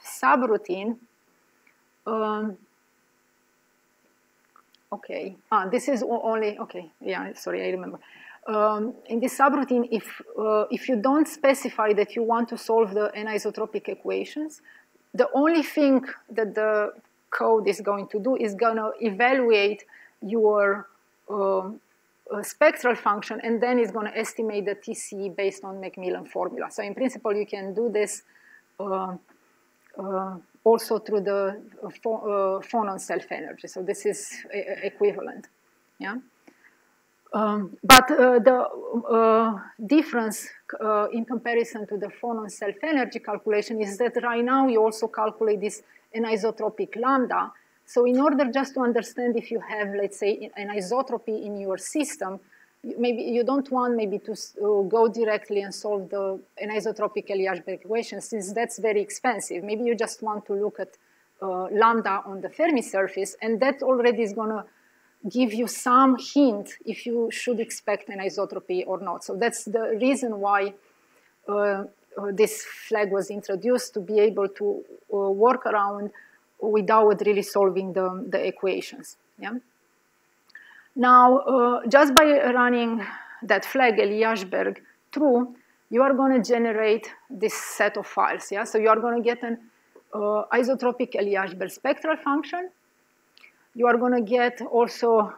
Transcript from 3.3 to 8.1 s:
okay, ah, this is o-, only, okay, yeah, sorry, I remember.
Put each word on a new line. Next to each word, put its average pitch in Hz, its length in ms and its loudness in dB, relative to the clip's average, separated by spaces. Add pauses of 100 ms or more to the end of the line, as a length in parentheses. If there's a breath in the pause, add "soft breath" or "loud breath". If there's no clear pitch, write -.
okay, 190 440 -10 (160)
ah, 196 160 2
this 240 200 -2
is 254 160 0
o-, 233 200 -4
only, 220 360 -2
okay, 180 300 -12 (100)
yeah, 190 340 -6
sorry, 180 300 -8
I 185 60 -4
remember. 180 300 -8 (480 loud breath)